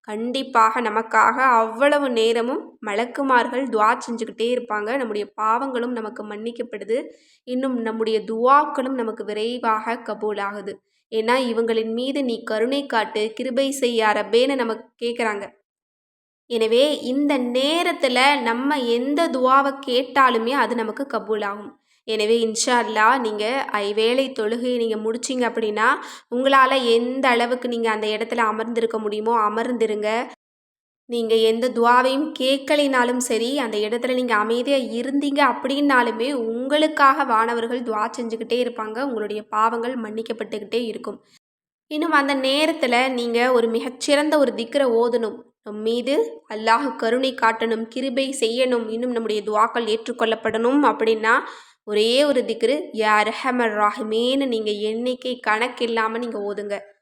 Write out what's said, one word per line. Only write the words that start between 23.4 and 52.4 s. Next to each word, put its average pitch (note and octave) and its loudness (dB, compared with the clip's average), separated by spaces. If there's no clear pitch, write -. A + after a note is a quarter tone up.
ஐவேளை A3 0
தொழுகையை B3 -2
நீங்க A3+ -2
முடிச்சீங்க A#3 -2
அப்படின்னா, A3 0
உங்களால C4+ 4
எந்த A#3+ 2
அளவுக்கு A#3+ 0
நீங்க A#3 0
அந்த G#3+ -2
இடத்துல A3 -4
அமர்ந்திருக்க A3+ -2
முடியுமோ, G#3+ 0
அமர்ந்திருங்க. A3 -2
நீங்க A3+ 0
எந்த A3+ 2
துஆவையும் B3+ 2
கேட்கலைனாலும் C4+ 2
சரி, B3 -2
அந்த A3 -4
இடத்துல A#3 -2
நீங்க B3 0
அமைதியா A#3 2
இருந்தீங்க C4+ 0
அப்படின்னாலுமே, C4 2
உங்களுக்காக C#4 2
வானவர்கள் A#3 0
துஆ A3 -2
செஞ்சுக்கிட்டே A3+ -4
இருப்பாங்க. A#3 -6
உங்களுடைய G#3+ -4
பாவங்கள் A#3 0
மன்னிக்கப்பட்டுக்கிட்டே A3 -6
இருக்கும். G#3 -10
இன்னும் D#4 -2
அந்த C#4 4
நேரத்துல C4+ 2
நீங்க A#3+ 0
ஒரு A#3 4
மிகச்சிறந்த C#4 0
ஒரு B3 4
திக்ரை C4 0
ஓதணும். A#3 0
நம் G#3+ -12
மீது A#3+ -2
அல்லாஹ் A3+ 0
கருணை B3+ 0
காட்டணும், A3+ 0
கிருபை C4 -4
செய்யணும், A#3+ 0
இன்னும் A#3 -4
நம்முடைய G#3+ -2
துஆக்கள் G#3+ 0
ஏற்றுக்கொள்ளப்படணும் A3+ 0
அப்படின்னா, A3+ 2
ஒரே A3+ 4
ஒரு C4+ 2